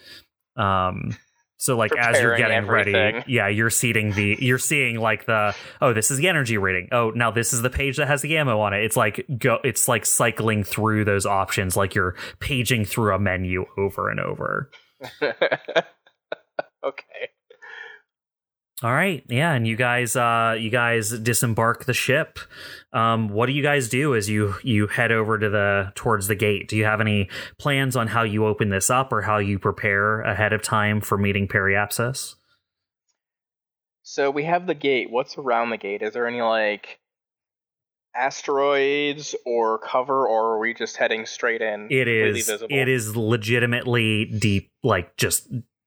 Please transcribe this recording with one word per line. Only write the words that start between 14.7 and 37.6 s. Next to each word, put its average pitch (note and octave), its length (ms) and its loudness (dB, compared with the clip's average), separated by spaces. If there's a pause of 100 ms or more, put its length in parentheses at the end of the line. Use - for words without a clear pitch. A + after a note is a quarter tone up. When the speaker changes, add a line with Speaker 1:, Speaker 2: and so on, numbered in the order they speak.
Speaker 2:
<laughs> - 20 -2 (1600)
Okay. - 220 -8 (1800)
Speaker 1:
All A#2 120 0
right, E3 340 0
yeah, C#3+ 240 2
and A#2 160 0
you A2+ 80 0
guys, A#2+ 400 0
uh, A#2 420 2
you A2 120 -4
guys A#2 400 2 (100)
disembark A2+ 640 0
the B2 100 -2
ship. - 460 0 (540)
Um, A2+ 340 2
what G#2+ 200 0
do C3 40 -2
you C#3+ 100 0
guys C#3+ 280 2
do C3 260 2
as G2+ 140 0
you, G#2 340 2
you G#2 240 2
head A2+ 240 0
over A2 260 2
to G#2 120 0
the, G2+ 460 0
towards G#2 340 0
the A2 60 2
gate? G#2 340 0
Do A2 80 -2
you A2 80 2
have G#2+ 160 0
any G#2 260 2 (300)
plans C3+ 400 0
on A2+ 100 0
how A2+ 160 0
you G#2+ 220 0
open G#2+ 240 2
this F#2+ 200 0
up C3 220 2
or G#2+ 100 0
how G#2 180 0
you G2+ 200 0
prepare G#2 640 0
ahead G#2 320 0
of G#2 80 0
time G#2+ 400 0
for G#2+ 160 -2
meeting G2+ 280 2
Periapsis? G#2 920 -2 (1700)
Speaker 2:
So C#3 280 -2
we D3 140 -2
have F3 200 0
the E3+ 100 -2
gate. C3+ 360 0
What's - 260 -4
around A#2 340 0
the A2 60 -4
gate? G2+ 240 -6
Is G#2+ 120 -4
there A#2+ 120 -2
any, A#2+ 160 -4
like, A2 580 -2 (1160)